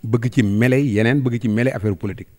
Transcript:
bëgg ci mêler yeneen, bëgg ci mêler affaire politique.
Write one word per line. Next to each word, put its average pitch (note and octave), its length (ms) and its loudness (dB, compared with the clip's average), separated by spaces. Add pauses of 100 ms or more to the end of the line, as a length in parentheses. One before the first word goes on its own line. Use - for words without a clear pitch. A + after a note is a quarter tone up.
bëgg A#2 300 -2
ci B2+ 100 4
mêler A#2 400 2
yeneen, A#2 380 2
bëgg A#2+ 200 -2
ci A#2+ 80 -4
mêler A#2 220 0
affaire G2+ 260 -2
politique. F#2+ 420 -10